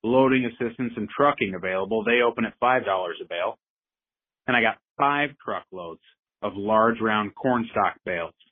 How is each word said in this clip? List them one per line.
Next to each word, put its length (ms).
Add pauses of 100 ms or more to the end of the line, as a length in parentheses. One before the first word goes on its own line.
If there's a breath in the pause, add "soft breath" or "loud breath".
Loading 400
assistance 520
and 120
trucking 460
available. 480
They 240
open 160
at 160
five 260
dollars 380
a 40
bale. 300 (880)
And 100
I 40
got 180 (180)
five 320 (160)
truckloads 560 (400)
of 140
large 460
round 340
corn 360
stalk 320
bales. 300 (180)